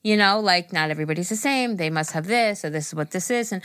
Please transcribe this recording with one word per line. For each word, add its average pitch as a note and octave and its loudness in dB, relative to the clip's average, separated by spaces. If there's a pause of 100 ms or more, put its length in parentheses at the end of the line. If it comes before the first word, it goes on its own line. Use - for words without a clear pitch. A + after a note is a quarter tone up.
You G#3+ 4
know, G#3 4
like, F3+ 2
not D#3 0
everybody's D#3 -2
the A3 -4
same. B3+ 0
They D#3+ -2
must D#3+ -2
have E3 -4
this, G#3+ 0
or D#3 -4
this D3+ -4
is - -12
what D3+ -4
this F#3 -4
is. A#3+ -2
And F#3 -4